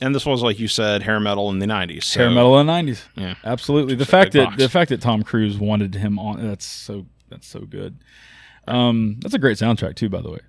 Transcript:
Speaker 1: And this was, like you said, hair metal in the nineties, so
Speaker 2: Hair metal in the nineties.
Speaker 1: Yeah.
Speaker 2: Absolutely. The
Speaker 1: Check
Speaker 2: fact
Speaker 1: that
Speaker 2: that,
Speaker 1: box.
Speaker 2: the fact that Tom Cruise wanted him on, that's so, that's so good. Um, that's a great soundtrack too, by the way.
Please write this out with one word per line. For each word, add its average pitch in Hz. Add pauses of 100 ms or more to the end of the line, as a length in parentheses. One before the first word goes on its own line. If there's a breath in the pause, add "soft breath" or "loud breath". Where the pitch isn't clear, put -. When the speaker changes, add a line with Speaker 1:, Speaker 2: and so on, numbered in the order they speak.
Speaker 1:
And 135
this 139
was, 127
like 110
you 110
said, 104
hair 107
metal 101
in 95
the 101
nineties, 98
so -
Speaker 2:
Hair 120
metal 123
in 147
the 160
nineties. 156 (140)
Speaker 1:
Yeah. 92
Speaker 2:
Absolutely. 131
The 127
Speaker 1:
Check -
Speaker 2:
fact 190
Speaker 1:
that 143
Speaker 2:
that, 131
Speaker 1:
box. 101
Speaker 2:
the 131
fact -
that 127
Tom 113
Cruise 107
wanted 104
him 101
on, 104
that's 101
so, - (240)
that's -
so -
good. 98 (720 loud breath)
Um, 117
that's 214
a 262
great 127
soundtrack 110
too, 113
by 90
the -
way. 82